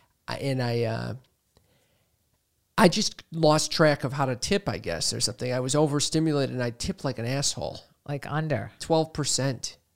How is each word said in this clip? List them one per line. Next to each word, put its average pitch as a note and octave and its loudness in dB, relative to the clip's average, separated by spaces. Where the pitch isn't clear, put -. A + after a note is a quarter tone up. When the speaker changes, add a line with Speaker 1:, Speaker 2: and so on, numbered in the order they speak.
Speaker 1:
I, - -6
and C3+ -2
I, A#2+ 0
uh, A2+ -4
I G#3+ 10
just - 0
lost D#3 4
track D3+ 4
of C3 0
how C#3 0
to B2+ 0
tip, G3 -2
I G2+ -4
guess, - -4
or A2+ -4
something. B2 -2
I B2+ 0
was C3 -2
overstimulated, D3 2
and B2 -2
I B2 -2
tipped - -6
like C3 -4
an A#2 -4
asshole. - -4
Speaker 2:
Like C#3+ -6
under? C#3+ -2
Speaker 1:
Twelve D#3+ 0
percent. C3+ -2